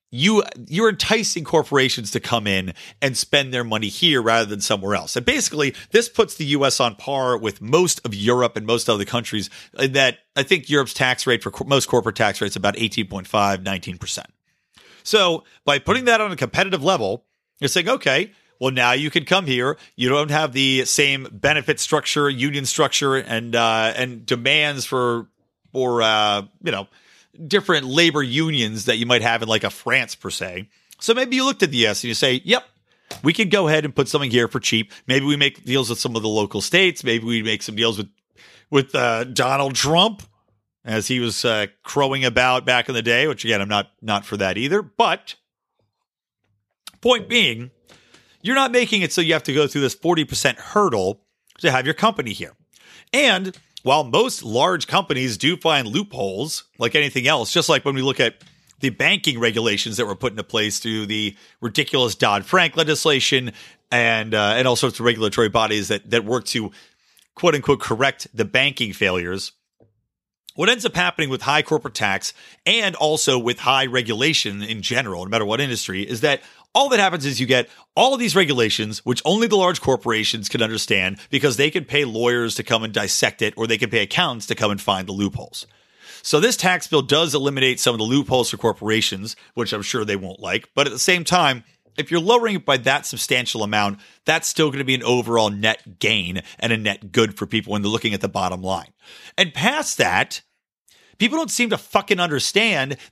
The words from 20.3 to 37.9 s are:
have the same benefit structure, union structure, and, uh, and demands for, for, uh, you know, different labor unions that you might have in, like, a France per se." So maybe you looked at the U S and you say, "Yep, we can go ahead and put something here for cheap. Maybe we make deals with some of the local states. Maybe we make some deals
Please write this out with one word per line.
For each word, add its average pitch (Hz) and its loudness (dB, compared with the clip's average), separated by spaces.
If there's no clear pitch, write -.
have 151 0
the 131 2
same 139 0
benefit 139 0
structure, 147 0
union 135 -4
structure, 135 0
and, 117 -2
uh, 113 2
and 123 -6
demands 139 0
for, 120 -2
for, 123 0
uh, 107 2
you 165 -4
know, 98 -4
different 156 0
labor 151 2
unions 127 -2
that 117 2
you 117 -2
might 120 4
have 117 0
in, 113 -4
like, 110 2
a 101 -2
France 123 -2
per - -12
se." 92 -8
So 226 2
maybe 254 -2
you 262 2
looked 269 0
at 147 2
the 120 -2
U 113 6
S 101 -2
and 120 -6
you 113 -4
say, 127 0
"Yep, 233 0
we 151 4
can 214 0
go 180 2
ahead 156 2
and 135 -8
put 135 2
something 139 0
here 117 4
for 123 -6
cheap. 110 0
Maybe 135 2
we 147 2
make 139 0
deals 127 0
with 117 -4
some 113 -4
of 110 -2
the 110 -2
local 107 0
states. 175 0
Maybe 117 0
we 117 -2
make 110 -4
some 104 -10
deals 113 0